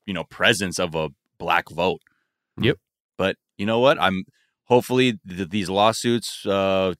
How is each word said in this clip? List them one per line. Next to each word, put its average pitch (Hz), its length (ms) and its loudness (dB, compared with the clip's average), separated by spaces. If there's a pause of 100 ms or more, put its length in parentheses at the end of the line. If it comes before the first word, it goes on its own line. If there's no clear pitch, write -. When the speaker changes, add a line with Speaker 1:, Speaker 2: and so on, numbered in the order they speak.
Speaker 1:
you 101 80 -10
know, 82 120 -8
presence 95 560 0
of 82 160 -2
a 78 140 -4 (280)
black 85 320 -2
vote. 85 300 -2 (600)
Speaker 2:
Yep. - 180 0 (380)
Speaker 1:
But 95 200 -2 (200)
you 101 100 -6
know 113 120 0
what? 139 220 6
I'm 95 240 0 (400)
hopefully 123 640 2
th-, 90 220 -8
these 92 200 -4
lawsuits, 110 760 0
uh, 95 560 0